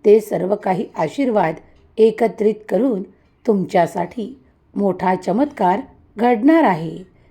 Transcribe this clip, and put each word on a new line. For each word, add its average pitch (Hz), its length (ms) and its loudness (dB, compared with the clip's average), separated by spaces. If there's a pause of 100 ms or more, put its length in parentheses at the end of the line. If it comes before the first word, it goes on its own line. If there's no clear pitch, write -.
ते 214 140 8
सर्व 190 360 -4
काही 202 300 -4 (120)
आशीर्वाद 180 580 -2 (420)
एकत्रित 220 580 2 (140)
करून 208 340 0 (440)
तुमच्यासाठी 185 920 -2 (360)
मोठा 185 400 -2
चमत्कार 202 640 -2 (360)
घडणार 247 460 2
आहे. 170 400 -2 (280)